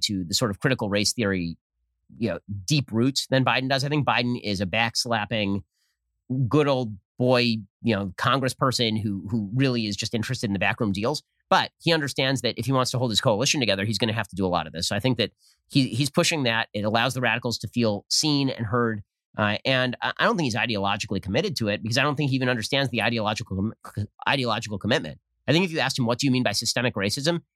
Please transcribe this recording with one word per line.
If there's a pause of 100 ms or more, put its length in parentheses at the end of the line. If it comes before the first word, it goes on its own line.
to
the
sort
of
critical
race
theory, (600)
you
know, (260)
deep
roots
than
Biden
does.
I
think
Biden
is
a
backslapping, (840)
good
old (220)
boy, (260)
you
know,
congressperson
who,
who
really
is
just
interested
in
the
backroom
deals. (260)
But
he
understands
that
if
he
wants
to
hold
his
coalition
together,
he's
gonna
have
to
do
a
lot
of
this.
So
I
think
that (380)
he,
he's
pushing
that.
It
allows
the
radicals
to
feel
seen
and
heard. (360)
Uh,
and
I,
I
don't
think
he's
ideologically
committed
to
it
because
I
don't
think
he
even
understands
the
ideological (120)
com-, (220)
ideological
commitment. (280)
I
think
if
you
asked
him,
"What
do
you
mean
by
systemic
racism?" (140)